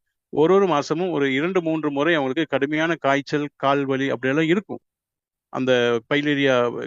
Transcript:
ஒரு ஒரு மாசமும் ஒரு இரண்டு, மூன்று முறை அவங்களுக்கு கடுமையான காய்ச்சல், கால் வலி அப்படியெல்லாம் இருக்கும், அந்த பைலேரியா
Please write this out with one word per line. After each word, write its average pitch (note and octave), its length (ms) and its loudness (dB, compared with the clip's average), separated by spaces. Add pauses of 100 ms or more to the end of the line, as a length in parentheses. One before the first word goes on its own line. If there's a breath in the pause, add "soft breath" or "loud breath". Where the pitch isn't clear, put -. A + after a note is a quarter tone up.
(280)
ஒரு D#3+ 260 4
ஒரு G3 120 4
மாசமும் D#3 440 0
ஒரு C#3 240 0
இரண்டு, F3 280 0
மூன்று D#3 280 -2
முறை C#3+ 240 0
அவங்களுக்கு C#3+ 360 -2
கடுமையான D3+ 440 0
காய்ச்சல், C#3+ 640 -2
கால் C#3 280 0
வலி C3+ 240 -2
அப்படியெல்லாம் C3+ 420 0
இருக்கும், F#3 280 -4 (720)
அந்த B2 520 0 (140)
பைலேரியா C3+ 720 0